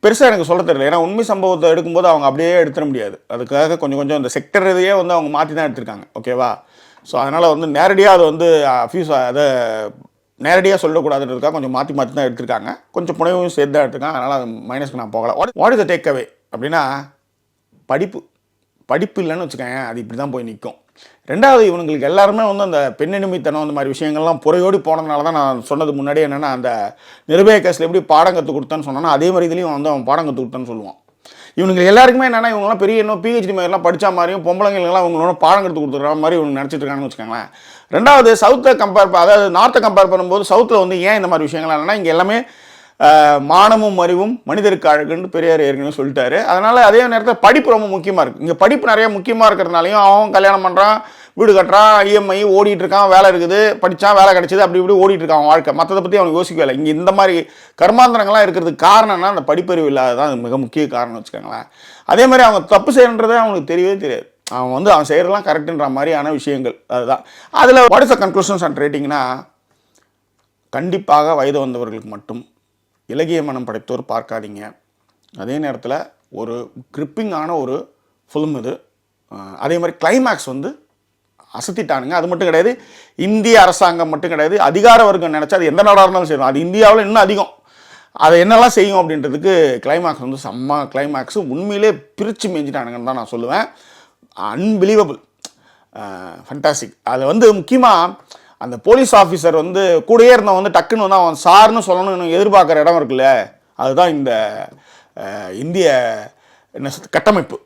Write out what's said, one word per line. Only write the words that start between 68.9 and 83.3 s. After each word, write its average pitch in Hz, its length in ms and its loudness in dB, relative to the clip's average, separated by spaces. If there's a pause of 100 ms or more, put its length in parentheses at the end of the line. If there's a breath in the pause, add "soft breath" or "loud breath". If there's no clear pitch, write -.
கண்டிப்பாக 160 680 -2
வயது 139 300 -2
வந்தவர்களுக்கு 120 400 -10
மட்டும் 107 400 -18 (640)
இலகிய 160 340 -4
மனம் 131 200 -10
படைத்தோர் 113 380 -10
பார்க்காதீங்க. 107 720 -12 (640)
அதே 120 200 -10
நேரத்துல 135 540 -8 (200)
ஒரு 117 400 -12 (260)
கிரிப்பிங்கான 160 640 -8
ஒரு 131 160 -8 (580)
ஃபிலிம் 151 240 -6
இது. 123 160 -10 (600)
அஹ், 98 220 -20
அதே 165 240 -4
மாதிரி 170 180 -6
கிளைமேக்ஸ் 220 480 -2
வந்து 139 240 -10 (840)
அசத்திட்டானுங்க. 151 560 -6
அது 170 180 -2
மட்டும் 175 200 -4
கிடையாது, 175 340 0 (340 soft breath)
இந்திய 214 460 2